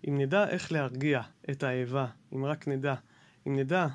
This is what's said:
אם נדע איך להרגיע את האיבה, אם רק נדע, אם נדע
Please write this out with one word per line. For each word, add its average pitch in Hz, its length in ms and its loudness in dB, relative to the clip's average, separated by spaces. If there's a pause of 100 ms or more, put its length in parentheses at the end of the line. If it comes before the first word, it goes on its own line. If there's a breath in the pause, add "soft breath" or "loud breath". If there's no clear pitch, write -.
אם 143 100 2
נדע 151 320 4
איך - 220 -4
להרגיע 139 500 2 (280)
את 139 140 -4
האיבה, 127 440 0 (260)
אם 135 120 -2
רק 151 220 -4
נדע, 139 280 0 (520 soft breath)
אם 139 80 0
נדע 147 400 2